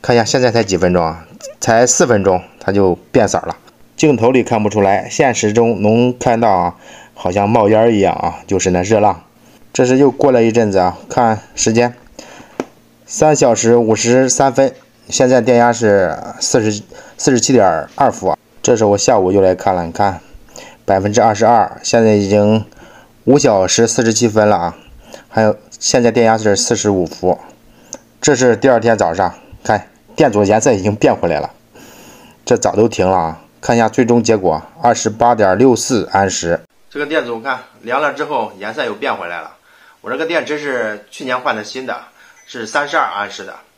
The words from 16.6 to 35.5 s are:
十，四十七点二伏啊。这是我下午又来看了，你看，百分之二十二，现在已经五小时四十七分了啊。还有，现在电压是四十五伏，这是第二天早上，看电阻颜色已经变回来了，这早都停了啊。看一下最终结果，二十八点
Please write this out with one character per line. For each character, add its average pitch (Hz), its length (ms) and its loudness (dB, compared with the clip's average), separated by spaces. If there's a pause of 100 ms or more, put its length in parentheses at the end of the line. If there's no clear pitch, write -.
十， 107 220 -4 (340)
四 - 140 -2
十 123 100 2
七 139 120 -2
点 90 440 2
二 127 140 2
伏 95 180 -6
啊。 78 100 -2 (240)
这 123 140 2
是 110 80 0
我 101 140 2
下 117 200 2
午 92 140 0
又 98 80 2
来 92 140 4
看 92 200 -2
了， 87 100 -4
你 82 80 -12
看， 95 280 -4 (640)
百 95 140 0
分 101 140 -2
之 110 80 2
二 107 140 4
十 110 120 0
二， 113 360 2
现 117 220 0
在 107 100 4
已 101 140 0
经 104 360 2 (600)
五 - 140 4
小 98 300 2
时 117 180 2
四 117 180 -2
十 113 80 0
七 113 160 0
分 107 200 2
了 104 80 2
啊。 87 200 -4 (520)
还 - 140 -2
有， 107 140 2 (220)
现 - 240 -2
在 117 80 2
电 117 160 2
压 110 100 2
是 107 200 0
四 - 200 -2
十 104 140 -2
五 92 160 0
伏， 90 320 -4 (800)
这 147 140 2
是 120 220 2
第 135 120 2
二 120 120 4
天 113 180 2
早 85 160 0
上， 90 180 -2 (300)
看 - 260 -2 (280)
电 143 140 4
阻 104 140 2
颜 104 160 2
色 135 120 2
已 98 100 -2
经 101 120 -2
变 117 200 2
回 87 140 -4
来 76 120 -2
了， 71 100 -10 (960)
这 123 120 2
早 101 180 -2
都 110 140 2
停 95 200 -2
了 95 80 2
啊。 82 220 -4 (240)
看 120 140 0
一 - 20 2
下 113 100 2
最 120 160 0
终 120 180 2
结 113 140 2
果， 87 240 -2 (220)
二 120 100 2
十 - 160 -2
八 117 280 0
点 95 200 2